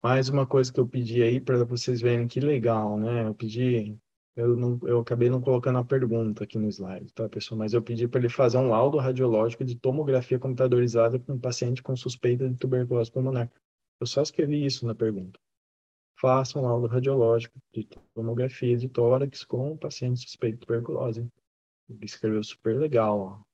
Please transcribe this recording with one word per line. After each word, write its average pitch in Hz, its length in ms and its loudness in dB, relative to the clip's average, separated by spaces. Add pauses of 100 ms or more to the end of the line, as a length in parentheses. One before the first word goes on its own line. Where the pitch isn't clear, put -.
Mais 127 260 2
uma 139 160 2
coisa 127 280 2
que - 80 0
eu 120 80 2
pedi 120 340 0
aí 123 180 4
pra 123 240 2
vocês 120 360 -2
verem 120 260 2
que 127 140 -4
legal, 113 580 2
né? 113 300 0
Eu 104 60 -4
pedi, 113 640 -2 (380)
eu 120 220 2
não, 123 280 0
eu 120 160 2
acabei 120 300 2
não 127 100 0
colocando 127 380 2
a 123 60 0
pergunta 117 580 0
aqui 107 160 -6
no 107 100 0
slide, 95 440 -10
tá, 113 160 -6
pessoal? 110 300 -8
Mas 107 160 -2
eu 113 80 4
pedi 120 260 -2
pra 131 100 0
ele 120 100 2
fazer 123 300 4
um 131 100 4
laudo 131 300 2
radiológico 123 680 0
de 123 120 -6
tomografia 131 600 0
computadorizada 123 840 2
com 135 140 -8
um 123 40 -4
paciente 123 420 -2
com 131 140 -4
suspeita 123 540 -2
de 127 80 -2
tuberculose 123 540 0
pulmonar. 127 400 -2 (500)
Eu 123 60 -4
só 139 160 0
escrevi 147 420 0
isso 127 200 -4
na 117 100 -2
pergunta. 101 440 -4 (840)
Faça 131 380 2
um 135 40 0
laudo 120 260 0
radiológico 117 680 2 (160)
de 110 160 -10 (240)
tomografia 120 640 -2
de 123 120 -4
tórax 127 560 2
com 135 280 -4
um 160 40 -8
paciente 123 440 -4
suspeito 117 380 -6
de - 80 -20
tuberculose. 117 640 -4 (600)
Ele 104 160 -16
escreveu 107 380 -4
super 113 340 -4
legal, 113 440 0
ó. 98 200 -12 (140)